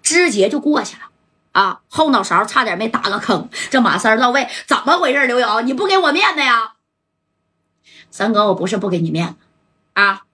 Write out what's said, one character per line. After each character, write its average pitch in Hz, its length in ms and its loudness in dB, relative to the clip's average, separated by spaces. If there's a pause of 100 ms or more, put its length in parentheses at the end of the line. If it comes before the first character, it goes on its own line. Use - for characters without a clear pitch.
直 339 280 2
接 208 180 2
就 294 120 -2
过 294 220 0
去 - 140 -12
了 - 60 -20 (500)
啊！ 190 360 -2
后 311 220 0
脑 220 120 2
勺 185 220 0
差 240 200 -2
点 185 140 -4
没 226 100 -4
打 233 120 -4
个 202 180 -4
坑。 - 300 -2 (220)
这 262 100 2
马 185 180 2
三 220 140 2
儿 226 60 2
到 247 120 2
位， 269 180 -2 (180)
怎 277 100 0 (100)
么 339 120 4
回 294 140 0
事 277 60 0
儿？ 269 80 2
刘 247 120 0
勇， 233 280 0
你 269 80 -2
不 381 120 -2
给 381 120 2
我 311 140 2
面 359 220 0
子 302 60 -4
呀？ 233 340 0 (1400)
三 214 220 -2
哥， 208 140 4
我 196 80 2
不 170 120 -4
是 208 100 -2
不 196 120 -4
给 175 100 -2
你 165 120 -2
面 170 180 -2
子 - 60 -14 (600)
啊。 196 280 2 (120)